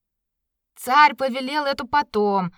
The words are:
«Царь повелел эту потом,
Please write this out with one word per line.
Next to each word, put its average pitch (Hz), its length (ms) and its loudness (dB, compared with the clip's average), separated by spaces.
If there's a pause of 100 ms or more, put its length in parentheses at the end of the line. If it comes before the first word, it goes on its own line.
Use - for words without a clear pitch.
(760)
«Царь 277 380 4
повелел 269 500 -4
эту 277 220 -4
потом, 208 720 -2